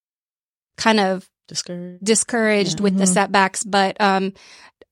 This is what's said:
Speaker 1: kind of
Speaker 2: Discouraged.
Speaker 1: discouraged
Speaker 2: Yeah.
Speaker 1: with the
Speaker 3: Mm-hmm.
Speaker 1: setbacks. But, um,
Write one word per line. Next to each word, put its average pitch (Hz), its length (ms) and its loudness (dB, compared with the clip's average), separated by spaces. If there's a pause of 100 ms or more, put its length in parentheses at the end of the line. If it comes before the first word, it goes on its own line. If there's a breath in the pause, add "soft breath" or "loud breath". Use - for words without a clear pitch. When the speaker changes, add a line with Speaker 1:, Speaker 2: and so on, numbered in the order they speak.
(760)
Speaker 1:
kind 214 220 2
of 190 300 -2 (180)
Speaker 2:
Discouraged. 180 560 -12
Speaker 1:
discouraged 208 760 0
Speaker 2:
Yeah. 202 40 -4
Speaker 1:
with 190 140 2
the 190 60 0
Speaker 3:
Mm-hmm. 185 100 2
Speaker 1:
setbacks. 190 500 0
But, 196 380 -2
um, 190 320 0 (580 loud breath)